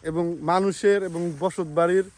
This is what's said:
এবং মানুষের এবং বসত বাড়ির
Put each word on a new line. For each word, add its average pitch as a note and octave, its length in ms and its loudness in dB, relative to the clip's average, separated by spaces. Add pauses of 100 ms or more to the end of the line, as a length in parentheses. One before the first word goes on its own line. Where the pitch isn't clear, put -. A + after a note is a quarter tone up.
এবং E3 140 -2 (280)
মানুষের G3 480 2 (100)
এবং E3+ 120 -6 (200)
বসত F3+ 280 -2 (100)
বাড়ির F#3 260 4 (120)